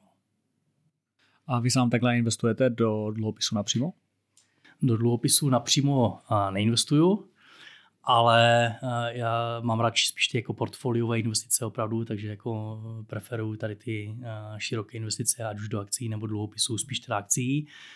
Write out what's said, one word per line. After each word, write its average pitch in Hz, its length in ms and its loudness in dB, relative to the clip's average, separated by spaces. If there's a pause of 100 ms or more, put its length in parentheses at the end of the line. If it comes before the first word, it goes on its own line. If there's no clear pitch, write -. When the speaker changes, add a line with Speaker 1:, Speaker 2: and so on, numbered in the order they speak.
Speaker 1:
no. - 60 -20 (1400)
Speaker 2:
A 123 120 0
vy 123 120 2
sám 123 180 4
takhle 120 280 2
investujete 117 520 2
do 110 420 0
dluhopisu 110 440 -4
napřímo? 113 380 -2 (880)
Speaker 1:
Do 120 160 4
dluhopisu 120 520 2
napřímo, 127 760 2
a, 101 240 0
neinvestuju, 147 760 2 (760)
ale, 117 640 6
eh, 120 500 -4
já 117 420 -4
mám 117 200 0
radši 113 280 2
spíš - 200 -2
ty 127 100 -2
jako 117 160 -4
portfoliové 117 680 -2
investice 110 460 -2
opravdu, 113 400 -4
takže 107 220 -6
jako 107 540 -8 (260)
preferuju 110 480 -8
tady 107 200 -8
ty, 107 480 -8
eh, - 20 -12 (320)
široké 113 400 -6
investice, 110 460 -4
ať 104 160 -6
už 104 100 -8
do 107 100 -4
akcí 110 300 -8
nebo 110 180 -6
dluhopisů, 107 500 -4
spíš - 220 -8
teda 110 180 -6
akcí. 135 500 -2 (280)